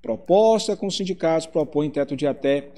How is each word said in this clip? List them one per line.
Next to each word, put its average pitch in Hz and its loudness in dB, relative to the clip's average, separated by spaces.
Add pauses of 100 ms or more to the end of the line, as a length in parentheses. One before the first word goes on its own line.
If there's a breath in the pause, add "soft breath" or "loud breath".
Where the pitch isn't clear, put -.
Proposta 202 2
com 196 -6
sindicatos 170 -2
propõe 147 -2
teto 139 -2
de 139 -4
até, 139 -2